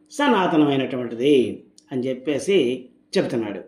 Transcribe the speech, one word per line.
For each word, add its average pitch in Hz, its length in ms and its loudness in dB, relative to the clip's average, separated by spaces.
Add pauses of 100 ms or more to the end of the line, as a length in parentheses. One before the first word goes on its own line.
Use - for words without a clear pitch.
(120)
సనాతనమైనటువంటిది 135 1500 2 (280)
అని 127 160 -4
చెప్పేసి 135 800 -2 (280)
చెప్తున్నాడు. 110 500 -4